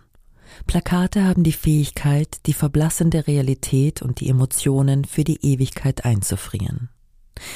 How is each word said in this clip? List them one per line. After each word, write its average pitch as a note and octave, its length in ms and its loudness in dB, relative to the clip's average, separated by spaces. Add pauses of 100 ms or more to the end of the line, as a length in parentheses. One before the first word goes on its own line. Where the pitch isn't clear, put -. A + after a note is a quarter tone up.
(680)
Plakate F3+ 580 0
haben F3+ 180 4
die D#3+ 100 4
Fähigkeit, D3 920 0
die D3+ 60 4
verblassende D#3+ 760 0
Realität C3+ 760 0
und B2 180 -6
die C#3 80 -2
Emotionen C3+ 760 2
für D3+ 200 -2
die D#3+ 200 -2
Ewigkeit C3+ 600 0
einzufrieren. - 840 -4 (680)